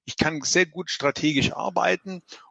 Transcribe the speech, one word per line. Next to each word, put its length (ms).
ich 120
kann 240
sehr 260
gut 240
strategisch 640
arbeiten 680